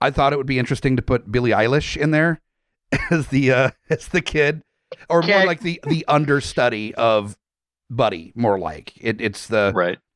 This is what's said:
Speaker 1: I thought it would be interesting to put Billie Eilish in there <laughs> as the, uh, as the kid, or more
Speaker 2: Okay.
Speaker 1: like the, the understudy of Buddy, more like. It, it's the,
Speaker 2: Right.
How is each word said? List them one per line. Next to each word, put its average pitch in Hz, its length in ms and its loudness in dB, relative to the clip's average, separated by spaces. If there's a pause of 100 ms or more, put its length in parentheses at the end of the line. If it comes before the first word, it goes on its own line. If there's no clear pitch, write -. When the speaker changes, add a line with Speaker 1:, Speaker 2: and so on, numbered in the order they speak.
Speaker 1:
I 139 100 0
thought 139 220 2
it 147 40 -2
would 135 100 -4
be 135 140 0
interesting 131 360 0
to 120 60 0
put 120 300 -2
Billie 123 180 2
Eilish 117 460 2
in 151 160 0
there 156 280 2 (520)
<laughs> - 180 -4
as 160 180 0
the, 135 220 2
uh, 127 200 4 (200)
as 156 180 -4
the 180 120 -2
kid, 151 420 -2 (460)
or 170 140 2
more 196 160 2
Speaker 2:
Okay. 190 80 4
Speaker 1:
like 170 140 -2
the, 170 280 -6
the 156 180 0
understudy 135 880 0
of 107 420 0 (540)
Buddy, 107 460 -2
more 110 220 2
like. 80 420 -8
It, 110 200 -4
it's 107 280 -6
the, 104 260 2
Speaker 2:
Right. 90 240 0 (180)